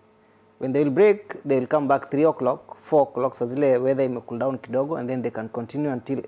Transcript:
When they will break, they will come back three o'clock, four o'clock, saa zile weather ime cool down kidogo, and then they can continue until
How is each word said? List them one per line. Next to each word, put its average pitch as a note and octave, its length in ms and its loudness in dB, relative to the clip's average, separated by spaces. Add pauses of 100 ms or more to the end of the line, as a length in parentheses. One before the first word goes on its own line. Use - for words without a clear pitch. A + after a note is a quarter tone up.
(600)
When C3 140 -4
they C#3+ 100 4
will C#3 100 0
break, G3+ 540 4
they C3+ 120 2
will B2+ 80 -2
come D3 200 0
back C3+ 220 0
three C#3+ 160 0
o'clock, C#3+ 560 -2
four D3+ 200 4
o'clock, C3 340 -2
saa B2 100 -4
zile C3 320 2
weather C3 280 2
ime B2 160 -4
cool A#2 160 -10
down C3 200 -2
kidogo, C3+ 400 -4
and B2 120 -6
then B2+ 120 -4
they A#2+ 100 -4
can A2+ 180 -8
continue C#3 420 -4
until B2 360 -6